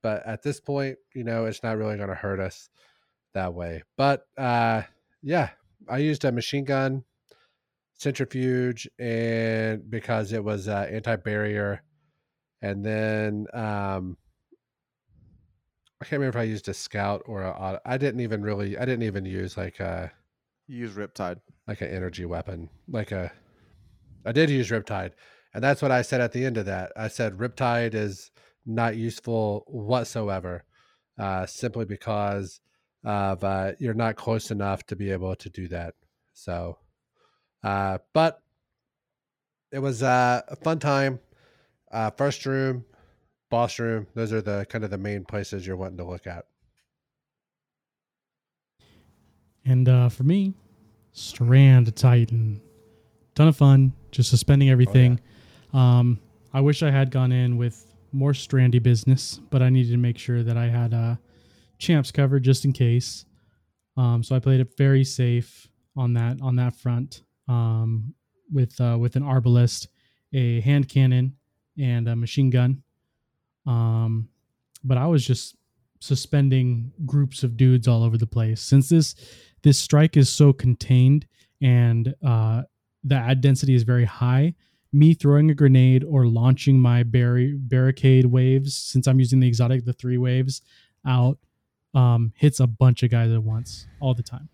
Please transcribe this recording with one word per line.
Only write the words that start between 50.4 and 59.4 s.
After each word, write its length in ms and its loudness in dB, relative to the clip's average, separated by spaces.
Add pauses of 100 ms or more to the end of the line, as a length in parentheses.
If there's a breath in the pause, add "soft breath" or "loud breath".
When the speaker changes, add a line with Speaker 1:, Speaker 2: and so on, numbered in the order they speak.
Speaker 3:
Strand 840 4
Titan. 640 2 (760)
Ton 140 6
of 80 4
fun, 360 6 (180)
just 200 0
suspending 380 4
Speaker 1:
Oh, 20 6
yeah. 20 6
Speaker 3:
everything. 480 4 (520 soft breath)
Um, 480 4 (320)
I 80 0
wish 220 2
I 80 2
had 200 2
gone 220 0
in 240 0
with 380 -6 (180)
more 200 0
Strandy 500 2
business, 580 2 (100)